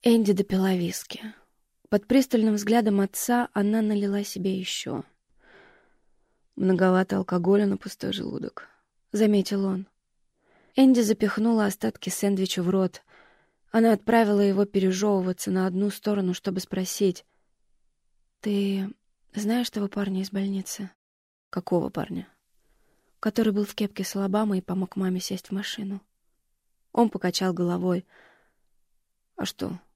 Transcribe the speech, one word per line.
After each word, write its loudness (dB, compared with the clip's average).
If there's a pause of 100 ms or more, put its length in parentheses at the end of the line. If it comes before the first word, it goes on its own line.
Энди 4
допила 2
виски. -6 (680)
Под 0
пристальным 4
взглядом 2
отца -2
она 0
налила 0
себе -4
ещё. -8 (1500)
«Многовато 2
алкоголя 2
на -2
пустой -8
желудок», -10 (440)
заметил 2
он. -4 (880)
Энди 8
запихнула 2
остатки -4
сэндвича -2
в 2
рот. 0 (680)
Она 4
отправила 4
его 4
пережёвываться 0
на 2
одну 0
сторону, -2
чтобы -4
спросить: -2 (1120)
«Ты -2 (400)
знаешь -2
того -4
парня -4
из -8
больницы?» -6 (600)
«Какого -2
парня?» -8 (920)
«Который 0
был 0
в -10
кепке -4
с -10
Алабамой 0
и -4
помог -6
маме -2
сесть -10
в -12
машину». -8 (920)
Он 2
покачал -2
головой. -2 (1300)
«А -6
что?» -8 (160)